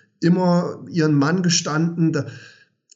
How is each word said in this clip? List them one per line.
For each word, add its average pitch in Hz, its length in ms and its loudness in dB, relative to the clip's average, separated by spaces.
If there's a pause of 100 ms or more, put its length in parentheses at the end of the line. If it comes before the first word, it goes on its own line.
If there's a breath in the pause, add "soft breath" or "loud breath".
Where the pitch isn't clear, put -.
(200 loud breath)
immer 175 720 2
ihren 156 240 2
Mann 156 280 2
gestanden. 165 680 0
Da, 147 140 -4 (680 loud breath)